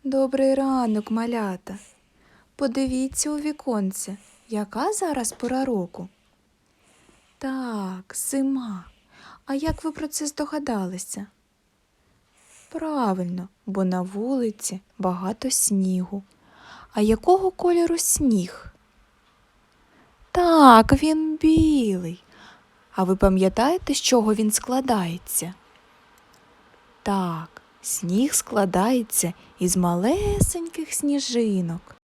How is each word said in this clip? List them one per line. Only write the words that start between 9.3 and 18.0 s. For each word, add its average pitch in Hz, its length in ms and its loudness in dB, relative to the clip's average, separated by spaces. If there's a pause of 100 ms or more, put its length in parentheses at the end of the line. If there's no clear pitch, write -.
А 277 80 -4
як 311 300 -4
ви 311 80 -4
про 302 160 -8
це 302 180 -6
здогадалися? 214 1000 -6 (1500)
Правильно, 196 760 -4 (180)
бо 196 180 -2
на 185 180 0
вулиці 214 760 -4 (180)
багато 185 520 -4
снігу. 190 720 -2 (680)
А 214 80 -2
якого 359 500 4
кольору 339 480 0
сніг? 220 680 0 (1700)